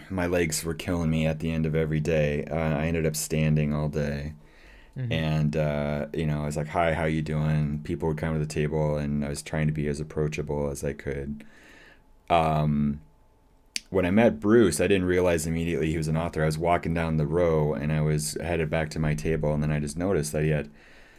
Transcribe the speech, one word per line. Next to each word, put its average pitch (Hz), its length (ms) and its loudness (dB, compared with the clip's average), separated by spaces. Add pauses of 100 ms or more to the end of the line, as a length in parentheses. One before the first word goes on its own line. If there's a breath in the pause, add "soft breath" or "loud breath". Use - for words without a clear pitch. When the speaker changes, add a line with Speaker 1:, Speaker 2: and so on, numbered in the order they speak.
Speaker 1:
my 92 180 -2
legs 87 360 0
were 82 100 -4
killing 85 360 -2
me 78 180 2
at 78 120 -2
the 80 120 -2
end 80 140 0
of 78 100 0
every 78 240 0
day, 76 460 2
uh, 76 100 -6
I 80 300 0
ended 82 200 0
up 78 100 0
standing 78 580 0
all 76 160 -2
day. 73 440 -4 (640 loud breath)
Speaker 2:
Mm-hmm. 127 140 -4
Speaker 1:
And, 78 460 0
uh, 73 560 0
you 80 120 -2
know, 73 180 -2
I - 20 -2
was 73 120 -4
like, 76 100 -4
"Hi, 85 260 2
how 80 120 0
you 80 160 0
doing?" 76 640 0
People 85 240 -4
would 78 100 -2
come 80 160 -2
to 78 60 0
the 76 60 0
table, 76 520 0
and 71 280 -2
I 73 40 -6
was 73 120 -8
trying 78 260 -2
to 76 60 0
be 76 140 -2
as 73 120 -2
approachable 76 720 -4
as 69 140 -8
I 71 100 -2
could. 71 500 -8 (840 loud breath)
Um, 73 720 2 (880)
when 92 160 2
I 87 60 2
met 110 280 4
Bruce, 104 400 6
I 90 80 4
didn't 95 180 4
realize 90 420 2
immediately 82 420 0
he 80 80 0
was 78 100 -2
an 78 80 0
author. 80 280 -2
I - 20 2
was 78 120 0
walking 85 360 2
down 82 240 0
the 76 80 2
row, 78 480 2
and 73 180 -2
I 78 100 2
was 76 400 0
headed 82 280 -2
back 78 220 -2
to - 80 -6
my 76 160 0
table, 76 380 -2
and 73 100 0
then 76 80 0
I 76 80 0
just 73 180 -6
noticed 87 360 0
that 78 100 0
he 78 60 2
had 73 200 -2 (500 loud breath)